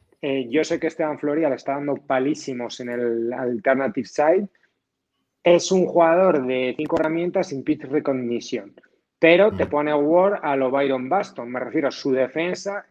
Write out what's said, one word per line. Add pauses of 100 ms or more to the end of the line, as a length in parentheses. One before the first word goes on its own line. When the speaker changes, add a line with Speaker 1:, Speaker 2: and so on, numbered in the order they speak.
(220)
Speaker 1:
eh,
yo
sé
que
Esteban
Florial
está
dando
palísimos
en
el
alternative
side. (960)
Es
un
jugador
de
cinco
herramientas
sin
pitch
recognition, (460)
pero
te
Speaker 2:
Ujú.
Speaker 1:
pone
a
War
a
lo
Byron
Buxton.
Me
refiero,
su
defensa